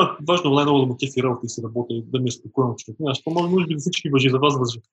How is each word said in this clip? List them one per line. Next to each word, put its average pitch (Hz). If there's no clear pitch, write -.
важно 175
е 139
най-много 143
да 127
му 123
кефи 135
работа 123
и -
си 113
работи, 117
да 127
ми 127
е 110
спокойно 120
човек. -
Знаеш, 139
то 160
може, 170
може 180
би 160
за 147
всички -
въжи, 135
за 131
вас 139
въжи. 120